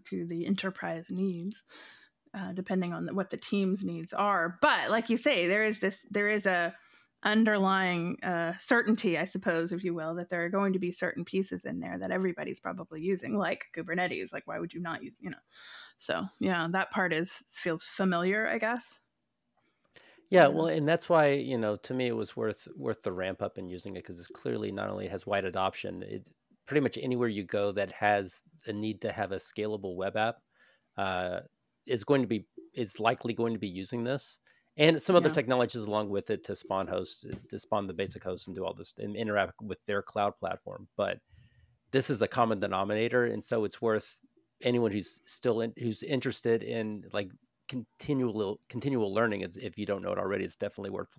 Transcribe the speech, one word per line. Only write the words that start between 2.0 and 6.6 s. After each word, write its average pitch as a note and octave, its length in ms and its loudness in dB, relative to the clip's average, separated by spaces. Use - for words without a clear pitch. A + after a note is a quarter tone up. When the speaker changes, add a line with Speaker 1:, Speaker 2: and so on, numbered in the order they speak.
Speaker 1:
uh, F#3 180 -8
depending F3+ 420 0
on E3 120 -4
the, - 80 -4
what F#3+ 160 -2
the F#3+ 80 -4
team's G3 460 0
needs E3+ 280 -6
are. F3+ 500 2
But C4 280 4
like A3+ 200 2
you A3 80 4
say, F#3 300 2
there G#3 160 4
is G#3+ 160 0
this, G3 300 -2
there G#3 180 2
is G#3 180 0
a F3 280 2